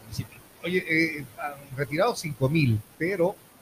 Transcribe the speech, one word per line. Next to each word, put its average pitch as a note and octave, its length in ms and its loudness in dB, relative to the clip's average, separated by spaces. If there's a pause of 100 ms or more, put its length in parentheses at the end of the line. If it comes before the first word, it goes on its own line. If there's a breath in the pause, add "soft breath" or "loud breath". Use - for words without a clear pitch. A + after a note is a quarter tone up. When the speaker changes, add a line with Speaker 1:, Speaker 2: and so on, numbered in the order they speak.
Speaker 1:
municipio. A2+ 380 -10 (240)
Speaker 2:
Oye, F3+ 240 0
eh, D#3+ 380 0 (100)
han C#3 400 -10
retirado D#3+ 400 0
cinco C3+ 320 -2
mil, C3+ 320 4 (160)
pero F3+ 400 0 (260)